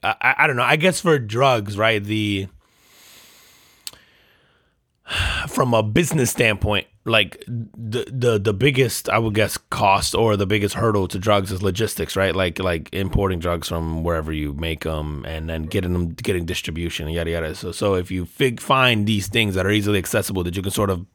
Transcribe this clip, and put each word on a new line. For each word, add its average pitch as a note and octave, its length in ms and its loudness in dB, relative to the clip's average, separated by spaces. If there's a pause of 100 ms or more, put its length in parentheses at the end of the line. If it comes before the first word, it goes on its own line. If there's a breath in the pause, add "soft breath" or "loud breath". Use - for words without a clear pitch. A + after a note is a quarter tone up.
I, G#2 180 0
I, C3 200 4
I D3+ 80 6
don't C#3+ 80 2
know. B2 80 2
I B2 120 4
guess D#3+ 240 2
for D#3+ 200 4
drugs, A2 580 2
right, A2 260 2
the, G#2 500 0
<sighs> - 40 -20 (3000 loud breath)
from B2+ 260 0
a A2+ 80 4
business B2 500 2
standpoint, G#2 540 0 (200)
like, G#2+ 420 0
the, A#2 640 -6
the, A#2+ 260 2
the G2+ 160 2
biggest, B2+ 560 2
I - 80 2
would A2+ 160 2
guess, G#2 240 2
cost - 560 0
or G#2+ 240 4
the G2 80 2
biggest G2+ 300 0
hurdle G#2 320 2
to G2+ 100 -6
drugs G2 340 2
is F#2 120 -4
logistics, G2+ 520 -2
right? F#2+ 200 2
Like, F2+ 240 0
like, F2+ 340 -2
importing F#2+ 460 0
drugs E2+ 280 -2
from E2 360 -2
wherever D#2+ 280 -2
you D2+ 220 -4
make D#2+ 320 -6
'em D2+ 400 -4
and D#2+ 240 -8
then D#2+ 140 -6
getting F2+ 300 -2
them, F2+ 200 0
getting F2+ 320 -4
distribution E2 600 -6
and D#2+ 80 -6
yada, E2 160 -4
yada. D#2+ 240 -4
So, - 160 -10
so G2+ 240 0
if F2+ 160 -4
you F#2 140 -4
fig-, B2+ 360 -2
find B2 460 2
these G2+ 200 0
things G#2 280 0
that F#2 100 2
are G2 60 2
easily G#2 260 2
accessible F#2+ 460 -2
that E2+ 120 -4
you G2 60 -2
can F#2+ 100 -4
sort G2+ 200 0
of F2+ 120 -2 (120)